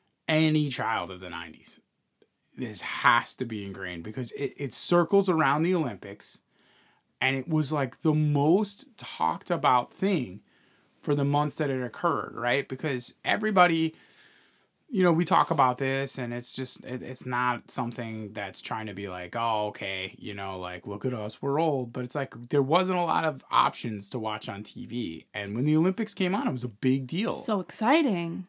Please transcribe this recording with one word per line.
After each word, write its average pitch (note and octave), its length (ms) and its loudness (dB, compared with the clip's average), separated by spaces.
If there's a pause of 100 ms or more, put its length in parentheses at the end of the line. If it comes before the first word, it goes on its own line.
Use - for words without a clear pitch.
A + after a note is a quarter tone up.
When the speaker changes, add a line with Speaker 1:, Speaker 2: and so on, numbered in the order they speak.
(260)
Speaker 1:
Any D#3 440 4
child A2 400 -2
of F#2 100 -12
the F#2 100 -10
nineties, E2+ 500 -14 (760)
this A2+ 240 -8
has - 560 2
to B2+ 80 -4
be G#2+ 200 -6
ingrained F#2 380 -8
because A2+ 300 -6
it, C#3 240 -4
it C#3 160 -6
circles F3 560 2
around D#3 340 4
the F3+ 120 2
Olympics, G#2 640 -6 (840)
and C3 160 0
it C3 120 -4
was, D#3 240 2
like, C#3 280 -2
the D#3 140 4
most D#3 840 2
talked - 540 -4
about C#3 420 2
thing C3 480 0 (600)
for D3 120 2
the C#3+ 100 2
months D3 320 2
that D3 140 0
it C3 120 0
occurred, B2 540 -2
right? B2 300 2
Because C3 480 -4 (100)
everybody, F3+ 720 4 (960)
you G3 120 2
know, F3 100 6
we E3 120 4
talk D#3 260 4
about C3 280 4
this, C3+ 400 -2
and A#2+ 140 -6
it's A#2+ 220 -6
just, - 300 -8
it, B2 180 -8
it's - 240 -10
not B2 440 -2
something A2+ 600 -6
that's G2+ 280 -8
trying A2 260 -6
to G2+ 80 -8
be G2+ 140 -6
like, F2+ 260 -10
"Oh, A2+ 340 0
okay, F#2+ 500 -6
you G#2 160 -10
know, F#2+ 240 -8
like, F2+ 280 -10
look G2+ 180 -8
at B2+ 80 0
us, G#2+ 300 -8
we're C#3+ 160 -2
old." C#3 340 0
But B2 120 -6
it's B2 100 -8
like, C#3 180 -6 (180)
there C#3+ 120 4
wasn't F3+ 360 4
a F3 40 2
lot E3 220 2
of C#3+ 260 -2
options A#2+ 600 0
to B2+ 100 -4
watch G#2+ 280 -4
on G2+ 140 -8
T A#2+ 240 -12
V. G#2 480 -6
And G2+ 220 -4
when B2+ 80 0
the D3+ 120 4
Olympics F#3 380 2
came F3+ 200 0
on, B3+ 120 0
it G#3 60 0
was B2 120 -4
a A#2+ 40 -4
big C3 400 2
deal. F3 240 -2
Speaker 2:
So F#3+ 280 0
exciting. F#3 880 2